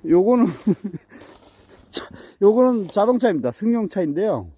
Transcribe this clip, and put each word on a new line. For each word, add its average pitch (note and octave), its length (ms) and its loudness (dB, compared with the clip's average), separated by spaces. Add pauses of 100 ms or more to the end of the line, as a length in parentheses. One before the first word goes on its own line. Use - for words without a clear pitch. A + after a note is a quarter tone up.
요거는, G3 420 2
<laughs> - 1400 -8
자, - 180 -12 (320)
요거는 A3 480 2
자동차입니다. G#3 640 0
승용차인데요. F#3 1040 -4